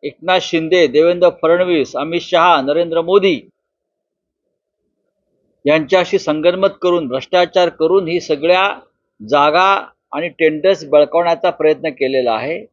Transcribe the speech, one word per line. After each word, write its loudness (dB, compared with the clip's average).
एकनाथ -4
शिंदे, 0
देवेंद्र 2
फडणवीस, 0
अमित -6
शहा, 2
नरेंद्र -2
मोदी 0
यांच्याशी 0
संगनमत 0
करून, 0
भ्रष्टाचार 0
करून 0
ही -2
सगळ्या -2
जागा 2
आणि -6
टेंडर्स 0
बळकावण्याचा 0
प्रयत्न -2
केलेला -2
आहे. -6